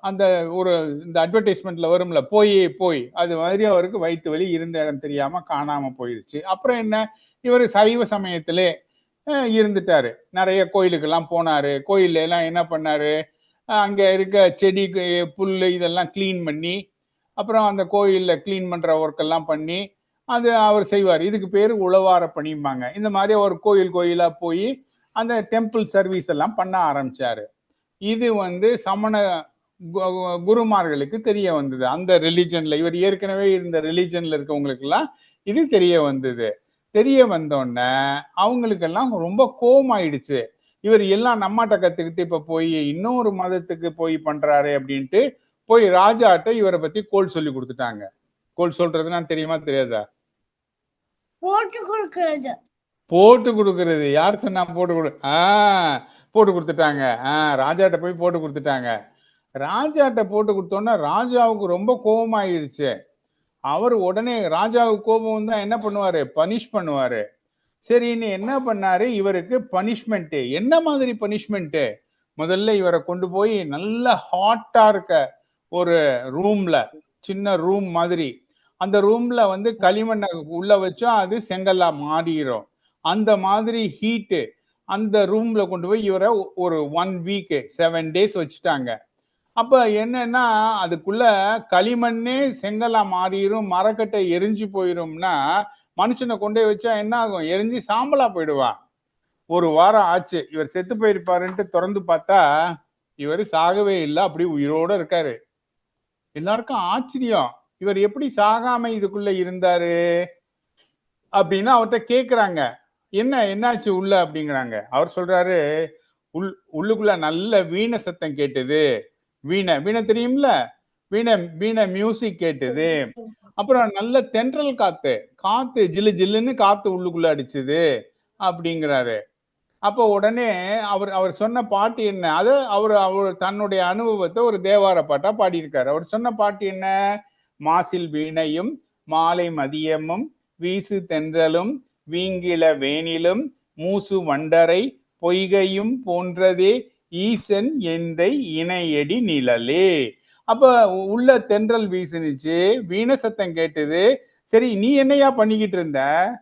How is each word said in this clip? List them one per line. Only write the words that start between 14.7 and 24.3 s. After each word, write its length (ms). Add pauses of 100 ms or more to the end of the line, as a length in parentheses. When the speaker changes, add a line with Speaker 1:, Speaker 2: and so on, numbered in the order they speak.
Speaker 1:
கு-, 460
புல்லு 320
இதெல்லாம் 440
கிளீன் 320
பண்ணி 500 (420)
அப்புறம் 280
அந்த 200
கோயில்ல 500 (100)
கிளீன் 240
பண்ற 380
ஒர்க் 120
எல்லாம் 260
பண்ணி 500 (300)
அது 300
அவர் 280
செய்வார். 380
இதுக்கு 280
பேரு 420
உழவார 440
பணிம்பாங்க. 600
இந்த 140
மாதிரி 240
அவர் 260
கோயில் 340
கோயிலா 360 (100)